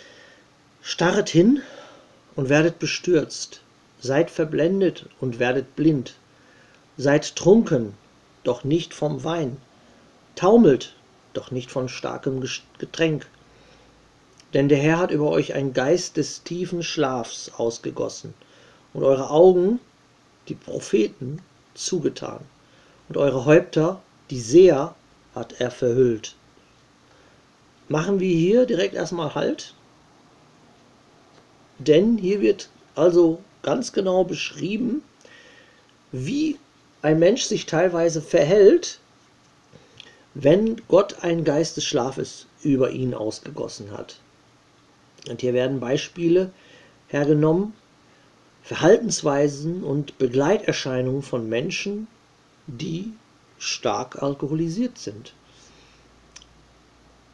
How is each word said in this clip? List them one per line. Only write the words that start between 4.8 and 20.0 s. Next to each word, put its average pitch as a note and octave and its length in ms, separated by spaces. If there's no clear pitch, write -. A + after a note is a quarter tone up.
und A#2+ 180
werdet B2+ 380
blind, D3+ 400
seid C#3+ 400
trunken, D#3 580
doch - 220
nicht D#3+ 280
vom C#3+ 300
Wein, D#3 360
taumelt, F#3+ 640
doch - 180
nicht B2 180
von C3 180
starkem C3 520
Ges-, B2+ 220
Getränk. D#3+ 500
Denn C#3+ 140
der D3 100
Herr D#3 200
hat F3+ 140
über D3+ 180
euch D#3+ 240
einen C#3 180
Geist C#3+ 440
des - 260
tiefen F3 400
Schlafs C3 720
ausgegossen A#2 800
und D3 120
eure C3+ 260
Augen, F3+ 480